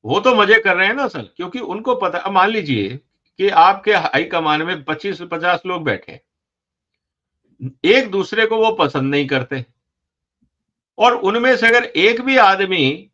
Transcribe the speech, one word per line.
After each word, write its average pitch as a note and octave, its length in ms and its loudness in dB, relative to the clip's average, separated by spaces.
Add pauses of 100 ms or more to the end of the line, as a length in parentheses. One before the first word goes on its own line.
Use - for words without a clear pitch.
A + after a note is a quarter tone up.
वो C#3 160 -2
तो B3 140 2
मजे A3 260 4
कर F#3+ 160 0
रहे F#3 100 0
हैं G#3+ 80 -2
ना C4+ 140 -4
सर, D3 140 -10
क्योंकि E4 360 -12
उनको A3+ 360 -6
पता, F3 240 -4
अब G3 140 -6
मान F#3+ 180 2
लीजिए C#3+ 380 -4 (500)
कि F#3+ 100 0
आपके G3+ 460 4
हाई D#3+ 300 0
कमांड D#3+ 380 -2
में E3 220 -6
पच्चीस E3 380 -8
पचास E3+ 440 -4
लोग F3+ 180 -6
बैठे A2+ 280 -6
हैं, - 80 -20 (1600)
एक A#3 260 2
दूसरे G3+ 360 0
को A3+ 100 6
वो A3 160 2
पसंद C#3 380 -2
नहीं C#3+ 160 0
करते, C3 400 -4 (1300)
और A#3+ 160 4
उनमें A#3 420 0
से A3+ 120 2
अगर A#3+ 160 4
एक A3+ 360 0
भी C4 160 0
आदमी F#3+ 760 2